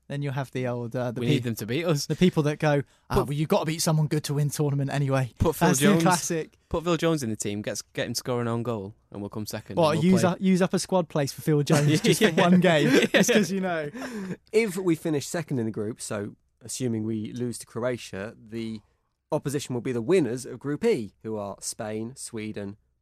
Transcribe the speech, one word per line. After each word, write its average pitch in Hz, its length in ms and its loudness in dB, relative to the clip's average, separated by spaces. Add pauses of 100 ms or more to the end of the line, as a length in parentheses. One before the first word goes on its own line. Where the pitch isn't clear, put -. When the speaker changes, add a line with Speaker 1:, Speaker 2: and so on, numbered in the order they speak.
Speaker 1:
Then 143 140 -6
you'll 143 100 -4
have 135 180 -6
the 127 160 -4
old, 120 300 -6
uh, 123 160 -2
the 117 80 -8
Speaker 2:
we 117 60 -2
Speaker 1:
pe- 123 80 4
Speaker 2:
need 120 100 0
them 117 100 -2
to 107 120 -8
beat 135 180 -2
us. 156 220 0
Speaker 1:
the 156 100 -4
people 180 280 4
that 147 140 -2
go, 147 240 2 (260)
"Ah, - 60 -4
Speaker 2:
But 123 140 2
Speaker 1:
well, 143 60 -4
you've 147 140 -2
gotta - 160 2
beat 160 160 -2
someone 156 280 2
good 151 160 -2
to 147 100 -4
win 143 160 0
tournament 139 400 0
anyway." 135 480 0
Speaker 2:
Put 165 160 4
Phil 175 140 2
Speaker 1:
That's 175 100 4
the 143 80 4
Speaker 2:
Jones, 165 160 6
Speaker 1:
classic. 170 560 0 (100)
Speaker 2:
put 165 140 -2
Phil 170 140 2
Jones 160 260 2
in 113 80 -2
the 107 60 -4
team, 104 260 -4
gets, 104 200 -6
get 120 260 -6
him 117 60 -6
to - 40 -6
score 123 240 -2
an 117 60 -2
own 117 160 -2
goal, 110 320 -6 (160)
and 101 100 -10
we'll 101 80 -8
come 107 160 -8
second, 110 300 -10
Speaker 1:
What, 156 160 4
Speaker 2:
and 160 100 0
we'll 185 100 6
Speaker 1:
use 185 100 6
Speaker 2:
play. 180 80 4
Speaker 1:
up, 180 100 -2
use 185 200 4
up 185 140 2
a 185 60 0
squad 185 280 0
place 143 240 -2
for - 100 -16
Phil 147 200 2
Jones 147 240 4
Speaker 2:
<laughs> 147 160 4
Speaker 1:
just - 180 4
for 214 40 6
Speaker 2:
Yeah. 196 60 4 (120)
Speaker 1:
one 180 180 8
game, 175 480 6
Speaker 2:
<laughs> - 60 0
Speaker 1:
just 220 180 4
'cause 202 200 2
you 196 80 -2
know? 170 280 -2 (640)
Speaker 3:
If 214 260 2
we 185 200 2
finish 151 320 -2
second 151 320 -4
in 110 60 -2
the 110 60 -4
group, 107 280 -8
so 107 340 -8 (260)
assuming 117 440 -4
we 110 280 -6
lose 120 260 -6
to - 80 -16
Croatia, 117 680 -8
the 113 440 -10 (500)
opposition 143 440 -4
will 120 80 -4
be 135 100 -4
the 120 100 -2
winners 131 420 0
of 123 140 -12
Group 143 260 -6
E, 135 380 -2
who 110 140 -8
are 101 240 -8
Spain, 110 560 -8
Sweden, 104 600 -10 (260)